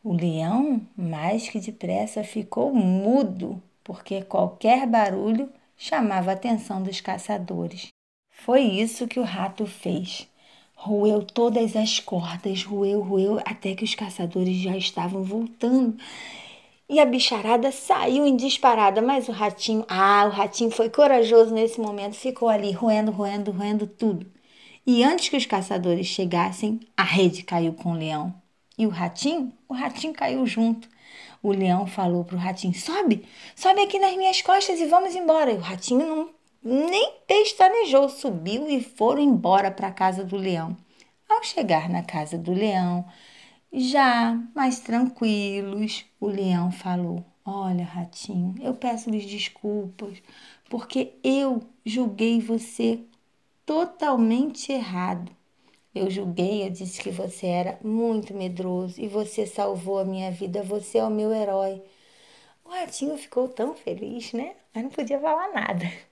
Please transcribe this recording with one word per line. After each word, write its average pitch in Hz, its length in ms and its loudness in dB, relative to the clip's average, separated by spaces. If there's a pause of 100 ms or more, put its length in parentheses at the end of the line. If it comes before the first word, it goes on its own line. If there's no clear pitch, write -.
O 208 100 -2
leão, 175 680 0 (160)
mais 175 520 -2
que 214 100 -6
depressa, 208 640 -4
ficou 233 500 -4
mudo, 190 880 2 (220)
porque 196 380 -10
qualquer 214 680 2
barulho 220 640 0 (260)
chamava 196 560 0
a - 20 0
atenção 196 480 -4
dos 190 200 -6
caçadores. 180 880 -6 (400)
Foi 254 320 4
isso 226 460 0
que 254 120 -4
o 247 40 0
rato 190 420 -4
fez. 185 600 -6 (480)
Roeu 208 480 2
todas 226 540 0
as 220 240 0
cordas, 175 640 -4
roeu, 202 380 0
roeu, 196 440 2
até 190 300 -6
que 220 80 -6
os - 100 -2
caçadores 185 640 -2
já 185 220 -2
estavam 185 440 -4
voltando. 226 760 0 (920)
E 285 120 4
a 294 60 10
bicharada 240 640 2
saiu 269 560 2
em 269 120 6
disparada, 220 640 4
mas 254 260 2
o 233 60 -6
ratinho, 214 560 -2
ah, 196 360 6
o 208 40 4
ratinho 208 420 0
foi 226 180 2
corajoso 226 640 8
nesse 226 260 2
momento, 208 360 -4
ficou 254 320 -2
ali 208 240 2
roendo, 214 400 2
roendo, 202 400 -4
roendo 208 340 -2
tudo. 202 400 -2 (640)
E 240 160 6
antes 330 240 2
que - 80 -2
os 254 100 0
caçadores 185 640 -2
chegassem, 185 720 -2 (160)
a 190 80 2
rede 180 400 4
caiu 165 300 0
com 170 180 -6
o 165 60 -2
leão. 156 360 -4 (440)
E 220 100 2
o - 20 2
ratinho? 247 640 -4 (160)
O 269 60 -8
ratinho 254 400 -6
caiu 254 340 -2
junto. 226 400 0 (560)
O 208 80 2
leão 190 340 2
falou 175 380 0
pro 180 140 -8
ratinho: 185 360 -2
"Sobe, 320 540 0 (260)
sobe 381 280 4
aqui 403 180 2
nas 381 160 4
minhas 381 260 2
costas 381 380 2
e 330 60 2
vamos 349 300 4
embora." 320 360 4
E 202 60 0
o - 20 -4
ratinho 190 480 0
não, 311 220 -2 (340)
nem 339 500 0 (140)
pestanejou, 370 800 6
subiu 233 600 -4
e 269 120 2
foram 262 400 0
embora 196 480 4
pra 190 220 -6
casa 190 320 0
do 190 140 -6
leão. 175 400 -4 (500)
Ao 453 160 2
chegar 175 460 0
na 175 140 -2
casa 156 340 -6
do 170 160 -4
leão, 180 520 0 (680)
já 247 680 2 (140)
mais 262 240 0
tranquilos, 214 1300 -2 (120)
o 202 100 -4
leão 185 440 0
falou: 175 520 -4 (220)
"Olha, 190 380 -4
ratinho, 175 800 -6
eu 254 120 -4
peço-lhes 226 520 -4
desculpas, 208 960 -8 (480)
porque - 520 -6
eu 262 400 0 (240)
julguei 226 540 0
você 226 600 -2 (640)
totalmente 285 1080 0
errado. 185 600 -6 (600)
Eu 196 160 -2
julguei, 190 580 -2
eu - 20 -6
disse 185 320 -10
que 202 80 -8
você 185 380 -8
era 180 360 -2
muito 220 500 -2
medroso 180 680 -6
e 214 60 -6
você 208 400 -4
salvou 196 500 -4
a 190 80 -2
minha 190 260 -6
vida, 185 300 -6
você 208 380 -4
é 220 40 0
o 220 60 -2
meu 214 240 -2
herói." 196 480 -2 (840)
O - 60 -20
ratinho 311 480 -6
ficou 254 300 -4
tão 254 260 -6
feliz, 214 580 -10
né? 277 220 -8 (200)
Mas 233 100 -8
não 269 80 -10
podia 277 280 -4
falar 320 320 -2
nada. 175 400 -4 (200)